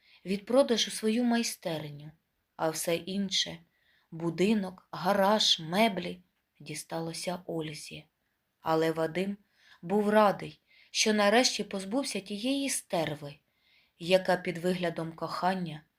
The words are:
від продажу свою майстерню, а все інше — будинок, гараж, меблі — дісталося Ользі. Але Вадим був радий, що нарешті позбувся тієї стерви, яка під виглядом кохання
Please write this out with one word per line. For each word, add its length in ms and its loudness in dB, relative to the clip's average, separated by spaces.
від 200 -4
продажу 460 2
свою 320 0
майстерню, 880 -2
а 140 -2
все 260 -2
інше — 640 -4
будинок, 800 0
гараж, 680 2
меблі — 640 0
дісталося 880 -8
Ользі. 600 -8
Але 300 2
Вадим 460 -2
був 280 0
радий, 520 4
що 220 2
нарешті 500 4
позбувся 560 -4
тієї 500 -4
стерви, 640 -4
яка 380 4
під 200 -6
виглядом 560 -2
кохання 680 -4